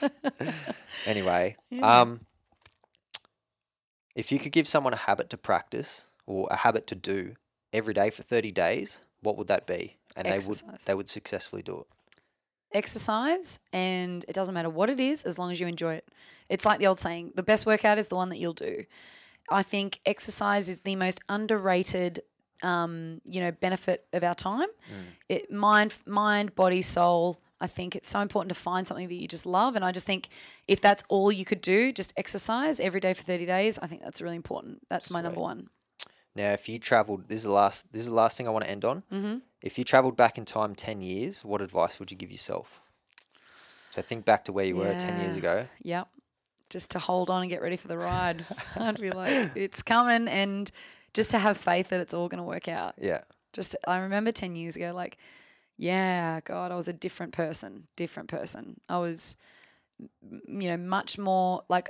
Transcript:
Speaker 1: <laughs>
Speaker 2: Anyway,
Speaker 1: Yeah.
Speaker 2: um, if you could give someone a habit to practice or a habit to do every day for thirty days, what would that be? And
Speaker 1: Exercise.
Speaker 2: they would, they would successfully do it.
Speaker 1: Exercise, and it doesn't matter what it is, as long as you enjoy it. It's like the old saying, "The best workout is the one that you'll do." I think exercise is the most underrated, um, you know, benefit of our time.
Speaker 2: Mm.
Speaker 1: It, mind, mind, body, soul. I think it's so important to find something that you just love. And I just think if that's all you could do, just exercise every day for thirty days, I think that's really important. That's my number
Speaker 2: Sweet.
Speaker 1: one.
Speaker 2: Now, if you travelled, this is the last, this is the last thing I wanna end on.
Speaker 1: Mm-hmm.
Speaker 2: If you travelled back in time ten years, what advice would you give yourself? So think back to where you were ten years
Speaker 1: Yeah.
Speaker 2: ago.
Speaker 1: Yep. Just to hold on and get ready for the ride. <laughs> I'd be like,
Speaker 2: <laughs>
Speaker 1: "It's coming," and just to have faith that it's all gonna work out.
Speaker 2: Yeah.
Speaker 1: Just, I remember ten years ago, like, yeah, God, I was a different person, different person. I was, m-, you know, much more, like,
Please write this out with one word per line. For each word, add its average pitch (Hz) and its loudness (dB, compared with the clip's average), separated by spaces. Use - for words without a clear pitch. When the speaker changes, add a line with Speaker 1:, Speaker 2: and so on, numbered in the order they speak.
Speaker 1:
<laughs> - -6
Speaker 2:
Anyway, 92 2
Speaker 1:
Yeah. 123 8
Speaker 2:
um, 120 2
if - -6
you 139 0
could 143 -8
give 156 2
someone 135 2
a 110 -4
habit - 0
to - -10
practice - -4
or 95 -2
a 92 0
habit 110 2
to 110 -6
do 95 -6
every 110 -2
day 101 4
for - -12
thirty 110 0
days, 92 0
what 104 0
would 101 -6
that 95 2
be? 87 -6
And - -6
Speaker 1:
Exercise. 185 0
Speaker 2:
they - -12
would, - -18
they 98 0
would 98 -4
successfully - -8
do 90 -10
it. - -18
Speaker 1:
Exercise, 240 0
and 180 -2
it - -8
doesn't 190 -2
matter 165 -2
what 185 2
it 262 0
is, 285 0
as 175 -4
long 175 -4
as 175 -4
you 180 -2
enjoy 165 -4
it. - -12
It's 190 0
like 208 6
the 196 4
old 190 4
saying, 170 -4
"The 185 -4
best 214 6
workout 214 6
is 214 -2
the 180 -4
one 185 0
that 185 -8
you'll 170 -2
do." - -6
I 196 4
think 196 -4
exercise 202 2
is 180 -6
the 196 -2
most 185 0
underrated, 190 0
um, 170 -2
you 185 -6
know, 175 0
benefit 185 -2
of 170 0
our 175 2
time. 247 -2
Speaker 2:
Mm. - -14
Speaker 1:
It, 190 -4
mind, 208 6
mind, 208 2
body, 185 4
soul. 175 4
I 180 -4
think 180 -8
it's - -4
so 202 0
important 202 -2
to - -12
find 185 -2
something 180 -6
that 175 -8
you 180 -10
just 170 -4
love. 202 2
And 190 -2
I 180 0
just 180 -4
think 190 -2
if 196 6
that's 202 6
all 196 6
you 190 0
could 190 -2
do, 220 4
just - -4
exercise 240 0
every 190 0
day 185 2
for - -6
thirty 175 -2
days, 196 2
I 170 -8
think 160 -14
that's - -8
really 170 -6
important. - -10
That's 175 -4
my 175 -4
number 170 -6
Speaker 2:
Sweet. 170 -4
Speaker 1:
one. - -8
Speaker 2:
Now, 101 2
if - -2
you 113 -8
travelled, 107 2
this 110 -4
is 110 -4
the 107 -2
last, 98 4
this 110 -8
is 120 -6
the 117 -4
last 113 4
thing 123 -4
I 113 -2
wanna 110 0
end 101 -6
on. 143 0
Speaker 1:
Mm-hmm. 208 -6
Speaker 2:
If - -8
you 123 -2
travelled 131 6
back 120 4
in 113 -10
time 107 -2
ten 104 -8
years, 98 -8
what 101 -4
advice 87 0
would 95 -12
you 95 -14
give 92 -12
yourself? - -8
So - -6
think 113 -8
back 107 4
to 101 -8
where 98 0
you 92 0
were 95 0
ten 90 -4
years 90 -4
Speaker 1:
Yeah. 80 -4
Speaker 2:
ago. 87 0
Speaker 1:
Yep. 175 -6
Just - -4
to 185 -4
hold 180 0
on 185 2
and 180 -4
get 175 -4
ready 175 -2
for - -12
the 170 -6
ride. 175 -2
<laughs> - -12
I'd 220 -2
be 190 -4
like, 190 0
Speaker 2:
<laughs> - -12
Speaker 1:
"It's - -4
coming," 233 4
and 196 -2
just 214 2
to 233 6
have 202 4
faith 175 2
that 180 -2
it's 165 -6
all 175 -2
gonna 175 -8
work 170 -8
out. 165 -6
Speaker 2:
Yeah. 87 -2
Speaker 1:
Just, - -2
I 180 2
remember 202 -2
ten 180 -2
years 165 -8
ago, 170 -6
like, 180 -10
yeah, 180 0
God, 180 -6
I 180 -6
was 170 -6
a 180 -6
different 170 -8
person, 160 -6
different - -10
person. - -8
I 175 -2
was, 170 -4
m-, - -18
you 196 -6
know, 170 -2
much 185 -4
more, 185 2
like, 180 2